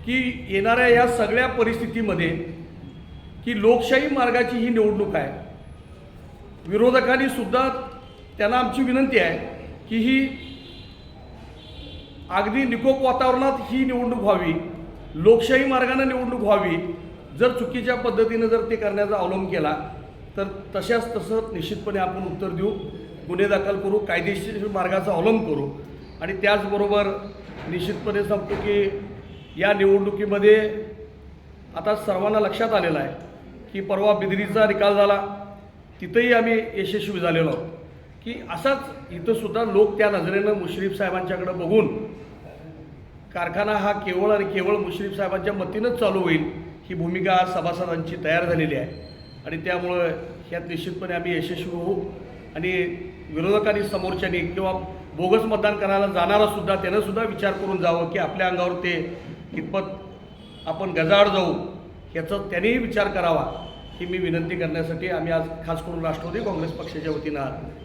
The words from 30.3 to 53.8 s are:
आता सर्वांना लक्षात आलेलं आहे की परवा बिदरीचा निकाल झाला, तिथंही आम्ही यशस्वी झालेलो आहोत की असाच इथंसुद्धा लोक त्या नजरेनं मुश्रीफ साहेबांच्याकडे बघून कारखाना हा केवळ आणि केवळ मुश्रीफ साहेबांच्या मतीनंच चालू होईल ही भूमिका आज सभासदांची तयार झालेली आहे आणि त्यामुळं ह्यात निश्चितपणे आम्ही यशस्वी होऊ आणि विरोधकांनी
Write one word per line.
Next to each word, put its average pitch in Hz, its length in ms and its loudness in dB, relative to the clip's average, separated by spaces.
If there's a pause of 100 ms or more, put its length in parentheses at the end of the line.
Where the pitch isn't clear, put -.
आता 208 200 0
सर्वांना 208 440 2
लक्षात 220 340 2
आलेलं 170 240 2
आहे 135 140 -2 (600)
की 196 80 -4
परवा 196 340 4
बिदरीचा 196 520 2
निकाल 202 280 4
झाला, 202 260 6 (800)
तिथंही 240 320 4
आम्ही 226 260 6 (180)
यशस्वी 190 440 -2
झालेलो 165 280 4
आहोत - 180 -2 (580)
की 233 100 -8 (160)
असाच 269 640 -2
इथंसुद्धा 220 520 0
लोक 208 340 4
त्या 208 120 6
नजरेनं 196 500 2
मुश्रीफ 190 380 -4
साहेबांच्याकडे 185 560 -2
बघून 180 320 4 (1500)
कारखाना 180 400 0
हा 208 260 2
केवळ 190 340 2
आणि 196 180 0
केवळ 185 240 2
मुश्रीफ 196 400 -4
साहेबांच्या 190 380 -2
मतीनंच 214 460 -2
चालू 190 220 2
होईल 160 280 2 (380)
ही 185 60 -8
भूमिका 180 400 0
आज 185 200 4
सभासदांची 170 720 -4
तयार 170 200 2
झालेली 160 320 0
आहे 127 300 -8 (400)
आणि 156 180 -8
त्यामुळं 180 440 0 (400)
ह्यात 170 200 -6
निश्चितपणे 175 460 -6
आम्ही 170 220 -2
यशस्वी 175 360 -4
होऊ 175 280 -2 (560)
आणि 175 140 -2 (600)
विरोधकांनी 202 580 2